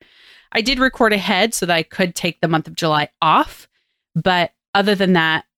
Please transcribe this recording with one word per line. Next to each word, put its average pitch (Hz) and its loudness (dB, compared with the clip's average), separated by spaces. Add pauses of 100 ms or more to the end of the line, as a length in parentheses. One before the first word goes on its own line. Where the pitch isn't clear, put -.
(520)
I 226 -2
did 254 -2
record 247 2
ahead 202 0
so - -4
that 170 2
I 160 0
could 185 -4
take - -6
the 160 -2
month 160 0
of 160 -18
July 151 -2 (120)
off. - 0 (480)
But 175 0 (200)
other 202 0
than 185 2
that, 160 0 (120)